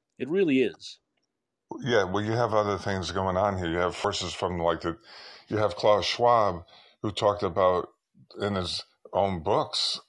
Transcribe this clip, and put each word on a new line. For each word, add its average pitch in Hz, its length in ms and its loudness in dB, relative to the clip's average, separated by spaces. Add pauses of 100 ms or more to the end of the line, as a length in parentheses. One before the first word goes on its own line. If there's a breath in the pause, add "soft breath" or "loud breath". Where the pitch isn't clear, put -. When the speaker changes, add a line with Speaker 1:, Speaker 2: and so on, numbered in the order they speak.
(200)
Speaker 1:
It 123 100 -6
really 160 320 4
is. - 380 -4 (840)
Speaker 2:
Yeah, 117 220 4
well, 98 180 -2
you 107 100 -4
have 113 200 0
other 104 240 2
things 95 340 -4
going 95 260 -2
on 98 200 0
here. 87 120 -4
You 82 100 -2
have 107 160 -2
forces 98 380 -4
from, 90 260 -4
like, 82 220 0
the, 82 160 -4 (520 loud breath)
you 107 80 -4
have 104 180 -2
Klaus 104 300 2
Schwab, 110 580 2 (380 soft breath)
who 107 100 -4
talked 104 320 2
about 90 460 2 (520)
in 101 140 0
his 90 280 -4 (300)
own 95 300 0
books - 640 0